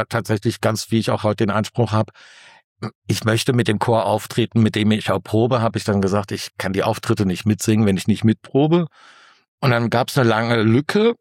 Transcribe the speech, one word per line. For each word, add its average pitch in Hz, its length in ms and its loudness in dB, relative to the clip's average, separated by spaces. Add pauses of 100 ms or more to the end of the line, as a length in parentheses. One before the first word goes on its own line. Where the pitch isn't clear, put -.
tatsächlich 110 540 -4
ganz, 110 280 -4
wie 113 100 0
ich 117 120 -2
auch 104 120 -4
heute 107 220 0
den 98 40 0
Anspruch 104 420 -2
hab, 110 200 0 (960)
ich 110 180 -4
möchte 113 260 0
mit 120 160 0
dem 107 100 -2
Chor 110 280 0
auftreten, 107 560 0
mit 110 140 2
dem 107 160 2
ich 107 200 -2
auch 98 80 0
probe, 107 420 0
hab 113 140 -2
ich 107 80 -4
dann 101 160 0
gesagt, 98 320 0
ich - 260 -8
kann 95 140 -6
die 95 120 0
Auftritte 107 420 -2
nicht 90 200 -2
mitsingen, 107 400 2
wenn 95 120 2
ich - 100 -4
nicht 104 160 0
mitprobe. 156 640 2 (720)
Und 131 120 2
dann 117 180 0
gab's 120 280 0
eine 120 120 4
lange 113 320 2
Lücke 208 600 2